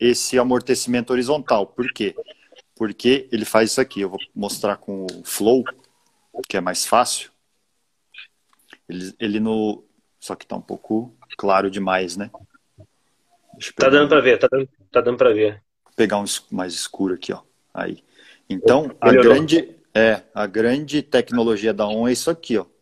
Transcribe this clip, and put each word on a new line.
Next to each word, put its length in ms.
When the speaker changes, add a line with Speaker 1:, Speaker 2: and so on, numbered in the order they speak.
Speaker 1:
esse 380
amortecimento 760
horizontal. 540
Por 260
quê? 240
Porque 560
ele 140
faz 280
isso 80
aqui. 200
Eu 80
vou 100
mostrar 440
com 260
o 180
Flow, 400
que 80
é 60
mais 240
fácil. 440
Ele, 320
ele 200
no, 440
só 160
que 120
tá 100
um 60
pouco 520
claro 340
demais, 460
né? 140
Deixa 180
eu 40
Speaker 2:
Tá 100
Speaker 1:
pegar 60
Speaker 2:
dando 160
Speaker 1:
um 20
Speaker 2:
pra 120
ver, 180
tá 120
dando, 180
tá 120
dando 160
pra 120
ver. 320
Speaker 1:
Pegar 240
um 60
es-, 260
mais 220
escuro 420
aqui, 200
ó. 80
Aí. 280
Então, 500
a 120
Speaker 2:
Melhorou. 240
Speaker 1:
grande, 420
é, 280
a 120
grande 560
tecnologia 720
da 120
ON 220
é 40
isso 180
aqui, 260
ó. 80